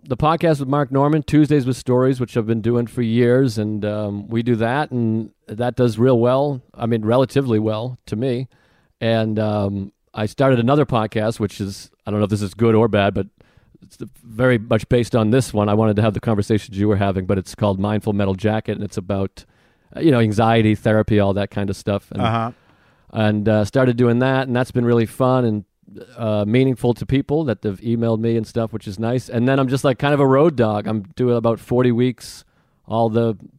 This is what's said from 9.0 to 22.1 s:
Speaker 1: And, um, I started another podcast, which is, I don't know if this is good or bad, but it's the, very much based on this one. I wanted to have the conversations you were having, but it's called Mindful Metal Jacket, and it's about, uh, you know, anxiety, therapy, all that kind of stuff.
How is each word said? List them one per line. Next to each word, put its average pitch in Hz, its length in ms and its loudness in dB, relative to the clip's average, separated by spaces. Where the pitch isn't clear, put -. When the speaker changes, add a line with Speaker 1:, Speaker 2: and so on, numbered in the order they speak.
Speaker 1:
And, 113 380 0
um, 101 520 -2
I 110 120 -6
started 135 340 2
another 135 260 2
podcast, 110 540 -2
which 107 220 -4
is, 98 300 -8
I 101 60 -6
don't 104 80 0
know 104 40 2
if 98 80 -2
this 104 100 0
is 98 140 -6
good 113 180 2
or 110 140 4
bad, 101 260 2
but 98 140 -4
it's - 100 -20
the, 120 120 -16
very 120 340 2
much 113 320 -2
based 123 260 2
on 107 160 2
this 127 220 0
one. 104 160 2
I 104 40 2
wanted 107 220 2
to 104 60 2
have 110 120 2
the 101 60 -6
conversations 104 580 -2
you 104 100 0
were 104 100 2
having, 98 280 -2
but 98 120 0
it's - 180 -8
called 98 240 -2
Mindful 104 340 -2
Metal 98 220 -2
Jacket, 107 380 -2
and 101 100 -8
it's - 140 -10
about, 98 480 -6
uh, - 60 -8
you 156 100 4
know, 123 80 4
anxiety, 110 560 4
therapy, 107 440 2
all 98 140 2
that 98 180 -4
kind 101 180 -6
of 98 60 -6
stuff. - 360 -6